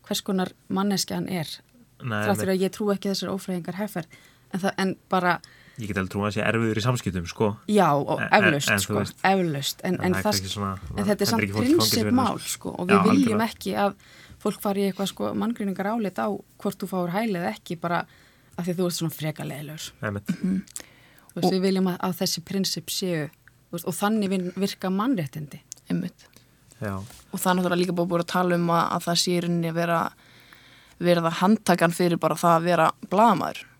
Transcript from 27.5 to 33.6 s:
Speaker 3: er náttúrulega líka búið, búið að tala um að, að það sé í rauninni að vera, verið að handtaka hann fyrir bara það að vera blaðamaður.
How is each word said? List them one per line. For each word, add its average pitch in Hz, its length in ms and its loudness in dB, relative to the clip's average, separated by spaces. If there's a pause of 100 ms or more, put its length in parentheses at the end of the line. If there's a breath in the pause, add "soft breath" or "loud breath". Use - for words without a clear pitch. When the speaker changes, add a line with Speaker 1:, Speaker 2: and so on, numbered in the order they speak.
Speaker 3:
er 180 80 4
náttúrulega 180 240 2
líka 175 140 0
búið, 175 120 0
búið 170 120 0
að 165 100 -4
tala 180 240 2
um 175 160 2
að, 170 220 2
að 175 100 -4
það 175 160 0
sé - 160 0
í 175 80 2
rauninni 170 280 0
að 160 40 -8
vera, 170 380 0 (880 soft breath)
verið 175 260 4
að 165 160 0
handtaka 185 400 4
hann 170 100 6
fyrir 170 280 2
bara 156 160 2
það 170 240 4
að - 20 -4
vera 170 280 4 (200)
blaðamaður. 185 540 4 (160)